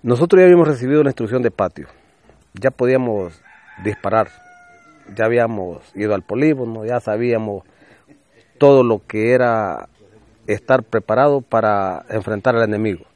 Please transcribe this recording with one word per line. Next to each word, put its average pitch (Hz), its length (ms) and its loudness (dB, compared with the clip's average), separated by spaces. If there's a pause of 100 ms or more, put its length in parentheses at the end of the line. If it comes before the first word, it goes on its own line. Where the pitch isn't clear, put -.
Nosotros 151 380 4
ya 185 40 8
habíamos 175 240 6
recibido 139 340 0
la 143 60 2
instrucción 123 320 -4
de 117 100 0
patio, - 360 -6 (640)
ya 127 180 -2
podíamos 123 680 -2 (420)
disparar, 104 460 -2 (880)
ya 110 100 -2
habíamos 110 560 -2 (140)
ido 104 200 -4
al 95 80 -6
polígono, 123 640 -4
ya 120 160 -4
sabíamos 110 640 -4 (920)
todo 139 240 6
lo 113 240 0
que 110 260 -2
era 113 560 -2 (580)
estar 117 360 0
preparado 127 580 0
para 104 680 -2
enfrentar 110 460 -2
al 113 80 2
enemigo 104 520 -4